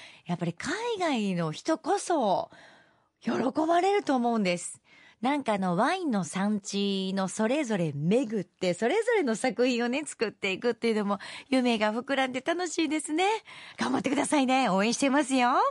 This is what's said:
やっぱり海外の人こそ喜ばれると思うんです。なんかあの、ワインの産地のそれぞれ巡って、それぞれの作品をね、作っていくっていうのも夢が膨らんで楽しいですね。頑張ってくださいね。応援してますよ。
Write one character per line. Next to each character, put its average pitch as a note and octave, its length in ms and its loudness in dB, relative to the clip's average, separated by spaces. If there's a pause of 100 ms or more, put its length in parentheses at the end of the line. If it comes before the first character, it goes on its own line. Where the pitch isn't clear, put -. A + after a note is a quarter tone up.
(260)
や F3 80 -2
っ E3+ 40 -2
ぱ - 60 -4
り E3 80 0
海 - 200 -8 (260)
外 A#3+ 380 0
の E3 160 0
人 D#4 260 -2
こ F#4 220 -2
そ A3+ 500 0 (720)
喜 A#3 120 -4 (340)
ば E4+ 140 4
れ F#4+ 120 2
る G4+ 120 0
と C#4+ 100 0
思 A#3+ 200 2
う A3+ 40 0
ん G#3 60 0
で F3+ 140 0
す。 - 220 -14 (400)
な C4 140 0
ん D4 80 -2
か A3 120 0
あ G3+ 40 0
の、 F3+ 180 0
ワ C4 180 2
イ F#4+ 100 -4
ン C#4+ 80 0
の G3 100 2
産 F#3+ 380 -2
地 G3 560 -2
の F#3+ 100 0
そ G#3+ 220 -2
れ C#4+ 160 0
ぞ A3 120 -2
れ E3+ 160 -2
巡 G#3 500 0
っ - 20 -12
て、 F3 300 -2
そ A3 120 -2
れ F#4+ 160 2
ぞ A#4 140 -2
れ F#4+ 80 2
の A3+ 100 0
作 A#3+ 320 0
品 A#3+ 180 0
を A#3+ 40 0
ね、 C#4 180 -4
作 - 220 -4
っ G3+ 40 -6
て G3 200 -4
い F#3 80 -6
く A#3+ 100 0
っ A#3 40 0
て A#3 140 -2
い A3+ 40 2
う - 20 0
の G#3 100 0
も G3+ 140 -2 (300)
夢 B3 300 2
が G#3+ 140 2
膨 A#3+ 220 -4
ら C4+ 140 2
ん B3+ 40 -8
で C4 100 -6
楽 E4+ 260 -2
し E4 160 -2
い D4+ 40 0
で D4+ 120 -2
す D4+ 120 -6
ね。 E4+ 120 2 (520)
頑 A#3+ 140 -2
張 C4 80 0
っ - 40 -2
て C4 80 -2
く C#4 40 0
だ C#4+ 100 0
さ D4+ 140 2
い C4+ 80 2
ね。 C4 220 2
応 F#3+ 160 2
援 A#3 100 2
し - 40 -4
て C#4 120 2
ま C#4+ 140 2
す C4+ 100 -2
よ。 B3 160 4 (200)